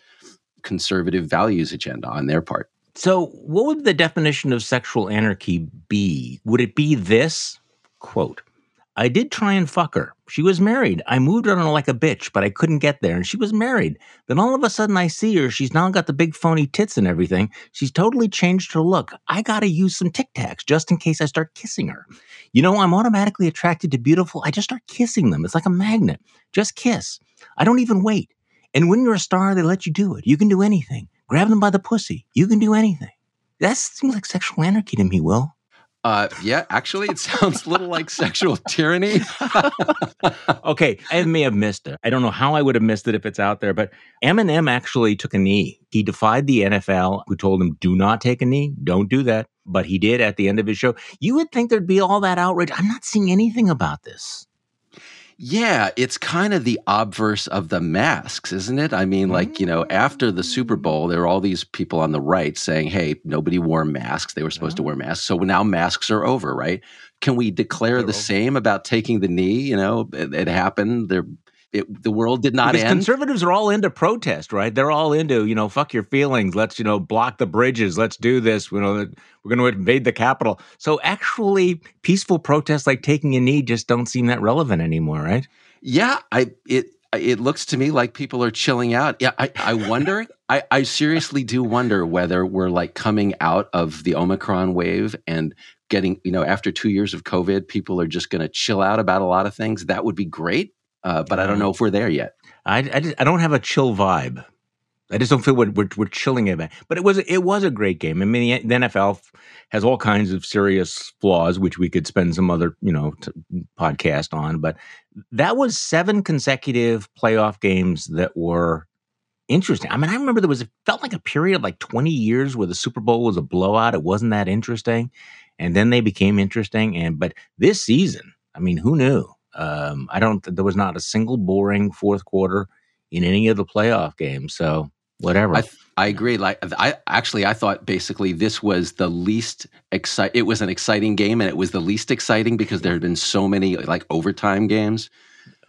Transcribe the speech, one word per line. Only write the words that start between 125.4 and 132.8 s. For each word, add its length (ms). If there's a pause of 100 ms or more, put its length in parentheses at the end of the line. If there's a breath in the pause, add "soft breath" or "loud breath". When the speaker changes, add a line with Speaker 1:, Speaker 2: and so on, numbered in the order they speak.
Speaker 2:
And 160
then 140
they 100
became 400
interesting. 560
And, 240
but 140 (240 loud breath)
this 260
season, 500 (220)
I 40
mean, 180
who 180
knew? 320 (280)
Um, 540
I 120
don't, 200 (140)
there 80
was 140
not 180
a 60
single 340
boring 560
fourth 320
quarter 460 (420)